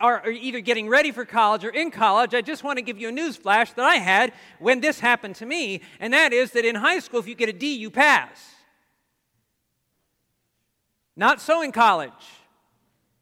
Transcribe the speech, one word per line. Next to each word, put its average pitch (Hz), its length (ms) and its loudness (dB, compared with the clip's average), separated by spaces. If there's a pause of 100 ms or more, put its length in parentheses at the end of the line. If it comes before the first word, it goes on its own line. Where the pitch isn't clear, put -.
are, 233 200 2
are 220 100 -6
either 240 300 -8
getting 214 280 -2
ready 285 240 2
for 233 120 -10
college 214 400 0
or 226 60 -8
in 311 200 -4
college, 220 440 2
I 247 60 0
just 269 240 -8
want 277 140 -6
to 247 40 -6
give 208 160 -10
you 226 100 -10
a 233 40 -8
news 294 240 -6
flash 214 380 0
that 247 100 -2
I 330 120 4
had 202 360 2 (260)
when 240 220 0
this 294 200 -2
happened 233 360 0
to 226 100 -16
me, 247 360 -6 (180)
and 226 120 -6
that 294 200 4
is 247 200 0
that 233 120 0
in 233 100 -2
high 277 260 0
school, - 200 -6
if 180 80 -8
you 233 60 -14
get 220 140 -4
a 220 40 -6
D, 269 220 -6
you 220 160 -10
pass. 247 640 0 (2500)
Not 226 260 2
so 330 220 0
in 285 100 -6
college. 185 400 2 (1080)